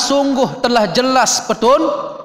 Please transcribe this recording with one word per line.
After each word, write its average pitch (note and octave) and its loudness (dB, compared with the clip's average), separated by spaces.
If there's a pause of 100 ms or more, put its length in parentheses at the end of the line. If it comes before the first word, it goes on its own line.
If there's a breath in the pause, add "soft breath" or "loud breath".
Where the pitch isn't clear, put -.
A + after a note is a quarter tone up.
sungguh C#4 0
telah A#3 2
jelas B3+ 0
petun-, C#4+ 2 (320)